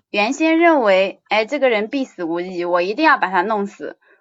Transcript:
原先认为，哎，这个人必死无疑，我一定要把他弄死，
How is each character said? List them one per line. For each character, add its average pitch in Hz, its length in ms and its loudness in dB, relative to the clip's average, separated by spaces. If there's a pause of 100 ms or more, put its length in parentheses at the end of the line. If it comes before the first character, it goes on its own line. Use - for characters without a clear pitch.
(100)
原 208 220 -2
先 320 260 2
认 330 220 4
为， 190 480 2
哎， 214 160 0
这 269 160 -4
个 254 100 2
人 214 180 0
必 269 160 -4
死 185 200 -12
无 170 160 -4
疑， 180 240 -6
我 175 180 0
一 190 120 -4
定 302 100 -2
要 285 140 4
把 185 120 -2
他 185 120 0
弄 202 260 -2
死， - 320 -14 (200)